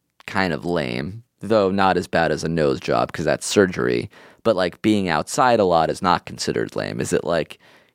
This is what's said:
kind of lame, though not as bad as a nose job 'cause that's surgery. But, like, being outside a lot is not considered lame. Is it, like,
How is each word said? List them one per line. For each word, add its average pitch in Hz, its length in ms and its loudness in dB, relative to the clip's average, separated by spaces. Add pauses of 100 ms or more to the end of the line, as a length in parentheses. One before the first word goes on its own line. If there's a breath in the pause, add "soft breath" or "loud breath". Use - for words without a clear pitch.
(260)
kind 95 260 0
of 65 120 -6
lame, 80 580 -4 (180)
though 101 300 2
not 95 260 2
as 90 100 -2
bad 82 260 2
as 78 120 -4
a 80 40 -2
nose 76 320 0
job 62 320 0
'cause 82 120 -6
that's 71 220 -2
surgery. 82 640 0 (320 loud breath)
But, 110 140 2
like, 90 260 -2
being 104 260 2
outside 113 520 2
a 98 40 4
lot 82 260 4
is 73 120 -6
not 87 240 2
considered - 500 -6
lame. 52 240 -6
Is 69 120 -2
it, - 120 0
like, 80 340 -2 (360 soft breath)